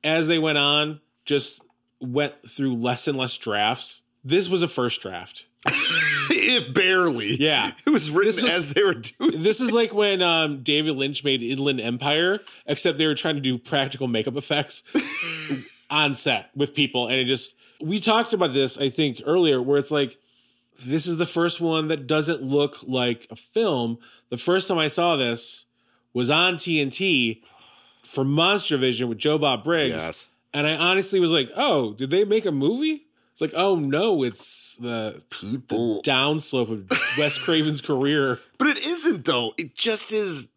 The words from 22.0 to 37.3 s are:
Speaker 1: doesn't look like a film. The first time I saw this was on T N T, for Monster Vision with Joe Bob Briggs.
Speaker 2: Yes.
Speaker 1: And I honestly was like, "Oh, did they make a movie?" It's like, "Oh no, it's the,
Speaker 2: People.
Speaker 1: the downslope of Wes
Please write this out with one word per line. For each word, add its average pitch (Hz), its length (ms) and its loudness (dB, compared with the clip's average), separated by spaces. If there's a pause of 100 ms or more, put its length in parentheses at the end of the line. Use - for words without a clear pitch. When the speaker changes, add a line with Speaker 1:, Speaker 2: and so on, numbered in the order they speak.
Speaker 1:
doesn't 151 360 0
look 143 340 0 (100)
like 123 440 -2
a 113 60 -14
film. 127 640 -2 (320)
The 123 60 -6
first 185 320 2
time 175 100 2
I 156 80 2
saw 170 300 2
this 120 500 -2 (460)
was 123 180 0
on 175 260 4
T 160 240 0
N 139 100 0
T, 131 520 0 (680)
for 135 140 0
Monster 160 520 2
Vision 127 320 0
with 110 100 -6
Joe 151 200 2
Bob 135 260 0
Briggs. 160 260 2 (120)
Speaker 2:
Yes. - 260 -6 (240)
Speaker 1:
And 147 140 0
I 156 100 0
honestly 190 440 2
was 165 120 4
like, 139 240 2
"Oh, 151 380 2
did 131 160 -6
they 190 140 4
make 214 200 0
a 185 80 0
movie?" 247 540 -2 (260)
It's - 80 -12
like, 160 140 -2
"Oh 190 220 2
no, 156 480 0
it's - 520 -2
the, 117 540 -6
Speaker 2:
People. 113 720 -4
Speaker 1:
the 147 80 0
downslope 135 600 0
of 101 200 -8 (280)
Wes 147 200 2